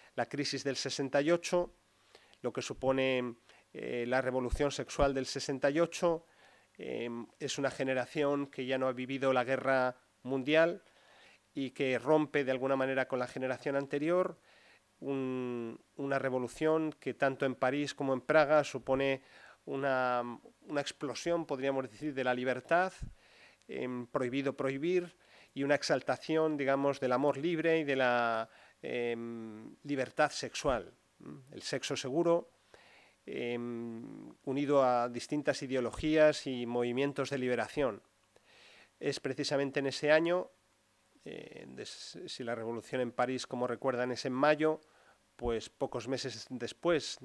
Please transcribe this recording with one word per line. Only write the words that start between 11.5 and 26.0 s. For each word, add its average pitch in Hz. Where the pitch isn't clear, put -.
y 135
que 131
rompe 143
de 127
alguna 131
manera 131
con 127
la 123
generación 131
anterior, 151
un, 127
una 139
revolución 147
que 127
tanto 135
en 131
París 139
como 135
en 127
Praga 151
supone 135
una, 131
una 143
explosión, 160
podríamos 135
decir, 131
de 131
la 127
libertad, 127
em, 127
prohibido 135
prohibir, 160
y 135
una 143
exaltación, 151